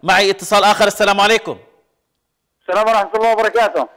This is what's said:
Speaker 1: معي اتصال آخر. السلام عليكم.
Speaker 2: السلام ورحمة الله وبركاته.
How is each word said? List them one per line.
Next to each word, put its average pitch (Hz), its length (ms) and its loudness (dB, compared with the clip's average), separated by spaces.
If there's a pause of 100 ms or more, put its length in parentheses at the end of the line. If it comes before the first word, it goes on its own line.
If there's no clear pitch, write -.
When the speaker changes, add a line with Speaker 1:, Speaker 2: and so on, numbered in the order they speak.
Speaker 1:
معي 185 260 0
اتصال 196 340 0
آخر. 208 240 2
السلام 202 340 0
عليكم. 208 360 0 (1040)
Speaker 2:
السلام 208 260 -2
ورحمة 208 280 0
الله 226 160 2
وبركاته. 214 640 0